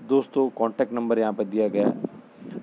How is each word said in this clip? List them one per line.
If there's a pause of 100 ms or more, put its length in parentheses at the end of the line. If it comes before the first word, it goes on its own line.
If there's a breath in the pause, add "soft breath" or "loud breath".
दोस्तों
कॉन्टैक्ट
नंबर
यहाँ
पर
दिया
गया
है, (600 loud breath)